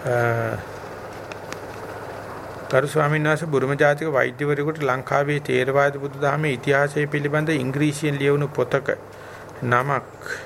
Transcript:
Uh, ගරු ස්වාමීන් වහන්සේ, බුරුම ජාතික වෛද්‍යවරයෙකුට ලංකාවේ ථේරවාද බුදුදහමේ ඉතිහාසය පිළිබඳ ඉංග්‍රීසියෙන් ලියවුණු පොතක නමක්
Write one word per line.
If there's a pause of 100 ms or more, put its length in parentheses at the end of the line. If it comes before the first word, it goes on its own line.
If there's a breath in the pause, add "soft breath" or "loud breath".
Uh, (2000)
ගරු
ස්වාමීන්
වහන්සේ,
බුරුම
ජාතික
වෛද්‍යවරයෙකුට
ලංකාවේ
ථේරවාද
බුදුදහමේ
ඉතිහාසය
පිළිබඳ
ඉංග්‍රීසියෙන්
ලියවුණු
පොතක (640 loud breath)
නමක් (140)